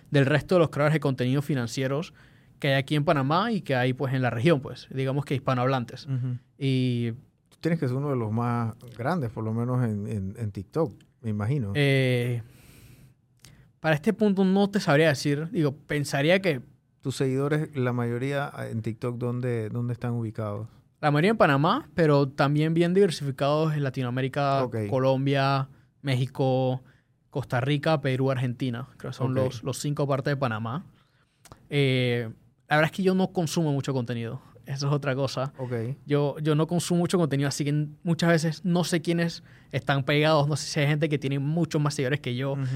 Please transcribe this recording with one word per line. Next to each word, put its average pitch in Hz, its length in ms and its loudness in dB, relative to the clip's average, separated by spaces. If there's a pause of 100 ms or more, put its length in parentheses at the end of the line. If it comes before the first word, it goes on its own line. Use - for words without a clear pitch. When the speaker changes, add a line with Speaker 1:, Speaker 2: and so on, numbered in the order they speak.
(100)
Speaker 1:
del 139 160 6
resto 151 300 2
de - 20 6
los 160 120 4
creadores 151 240 2
de 160 40 2
contenido 131 420 0
financieros 135 720 -4 (480)
que 143 80 0
hay 135 60 4
aquí 139 200 0
en 147 100 2
Panamá 165 460 2
y 190 120 -2
que 139 120 -2
hay, 127 200 2
pues, 135 200 -2
en 131 80 0
la 123 80 2
región, 127 300 2
pues, - 320 -12
digamos 135 320 -2
que 151 100 -4
hispanohablantes. 127 720 -2
Speaker 2:
Ujú. 127 300 -4 (220)
Speaker 1:
Y 127 540 0 (360)
Speaker 2:
Tú - 120 -20
tienes 165 200 0
que 135 80 0
ser 127 80 -2
uno 143 140 -2
de 135 60 0
los 113 160 -2
más 117 420 0 (220)
grandes, 135 340 -2
por 113 140 -8
lo 110 80 -2
menos 123 320 0
en, 107 220 -2
en, 101 320 -4
en 110 140 -4
TikTok, 110 400 -4 (300)
me 117 80 -4
imagino. 107 440 -2
Speaker 1:
Eh, 127 680 2 (1400)
para 156 160 2
este 214 160 0
punto 196 320 2
no 196 260 4
te 202 100 0
sabría 156 280 4
decir. 147 420 0
Digo, 156 220 0 (140)
pensaría 147 540 2
que 156 220 0 (400)
Speaker 2:
Tus 131 140 -4
seguidores, 143 580 0
la 123 200 0
mayoría, 131 580 -2
ah, 120 160 -10
en 113 140 -4
TikTok, 120 340 -6
¿dónde, 120 540 -4
dónde 120 240 -4
están 120 180 -6
ubicados? 110 560 -6 (320)
Speaker 1:
La 151 100 2
mayoría 151 200 4
en 226 80 0
Panamá, 175 560 4
pero 143 340 4
también 147 460 0
bien 170 180 2
diversificados 151 840 2
en 147 80 -2
Latinoamérica, 135 800 -2
Speaker 2:
Ok. 113 120 -6 (140)
Speaker 1:
Colombia, 135 800 2 (340)
México, 131 800 0 (480)
Costa 127 320 -2
Rica, 147 400 0
Perú, 131 280 0
Argentina. 123 560 -4 (120)
Creo 131 140 -10
que - 40 -12
son 131 160 -2
Speaker 2:
Ok. 131 120 -2
Speaker 1:
los, 127 200 -4
los 131 140 -6
cinco 147 240 -4
aparte 139 260 0
de 143 80 0
Panamá. 117 480 -4 (840)
Eh, 127 580 0 (400)
la 151 80 2
verdad 156 140 4
es - 60 -10
que 196 60 -2
yo 185 120 4
no 185 180 2
consumo 160 400 0
mucho 135 220 -2
contenido. 117 480 -6 (240)
Eso 139 220 -4
es 143 40 2
otra 143 240 0
cosa. 135 400 -4
Speaker 2:
Ok. 127 160 -6 (340)
Speaker 1:
Yo, 143 360 0
yo 156 120 2
no 156 120 4
consumo 175 340 0
mucho 175 160 0
contenido, 143 320 2
así 143 160 -4
que 147 240 0 (160)
muchas 170 240 2
veces 160 360 2
no 175 200 2
sé 170 160 0
quiénes 170 420 -2 (300)
están 139 320 0
pegados, 151 440 4
no 151 80 0
sé - 100 -8
si - 140 -2
hay 143 60 4
gente 151 220 0
que 143 100 0
tiene 139 200 -2
muchos 151 420 0
más 147 140 0
seguidores 135 260 -2
que 123 160 -4
yo. 139 160 -4
Speaker 2:
Ujú. 139 240 -4